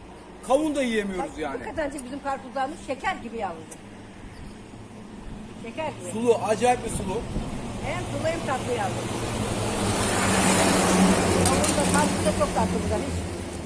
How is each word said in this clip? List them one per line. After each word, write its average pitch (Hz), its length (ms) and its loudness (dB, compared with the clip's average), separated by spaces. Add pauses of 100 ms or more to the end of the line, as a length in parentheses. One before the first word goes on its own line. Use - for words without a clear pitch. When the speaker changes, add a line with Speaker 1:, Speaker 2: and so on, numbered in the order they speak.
(460)
Speaker 1:
Kavun 294 280 4
da 285 80 2
yiyemiyoruz 202 500 0
Speaker 2:
Bak, - 60 -10
Speaker 1:
yani. - 220 -4
Speaker 2:
bu - 40 -8
kadarcık 294 400 -4
bizim 262 180 -10
karpuzlarımız 262 640 -4
şeker 339 300 -4
gibi 226 200 -10
yavrum. 185 200 -6 (2000)
Şeker 294 260 -4 (120)
gibi. - 120 -8
Speaker 1:
Sulu, 226 220 4
acayip 220 500 4
bir 226 60 -4
sulu. 196 300 -2 (640)
Speaker 2:
Hem 330 200 -4
sulu - 240 -4
hem 330 180 0
tatlı 254 260 -2
yavrum. 208 360 -2 (2250)
Kavun - 320 4
da 196 160 4
tatlı 302 340 4
da 302 120 4
çok 285 160 2
tatlı - 280 2
güzel - 160 0
hiç. - 200 -2 (480)